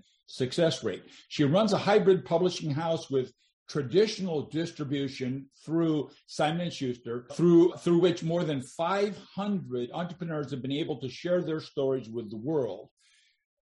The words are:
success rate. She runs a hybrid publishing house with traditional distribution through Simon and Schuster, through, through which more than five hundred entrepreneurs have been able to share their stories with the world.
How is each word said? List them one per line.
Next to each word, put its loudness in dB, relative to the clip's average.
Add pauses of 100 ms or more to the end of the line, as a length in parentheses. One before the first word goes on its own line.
(260)
success -2
rate. -4 (240)
She 2
runs 4
a 4
hybrid 4
publishing 0
house -2
with 0 (360)
traditional 0
distribution -4 (180)
through 0 (160)
Simon 0
and -4
Schuster, -6
through, 8
through 4
which 2
more 0
than -2
five -2 (180)
hundred -4
entrepreneurs -6
have -6
been -4
able -4
to -6
share -2
their -4
stories -2
with -8
the -10
world. -4 (720)